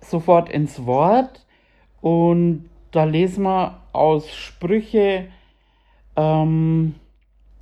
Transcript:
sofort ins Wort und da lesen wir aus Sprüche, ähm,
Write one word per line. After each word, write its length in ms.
sofort 480
ins 360
Wort 640
und 680
da 140
lesen 400
wir 380
aus 420
Sprüche, 960
ähm, 800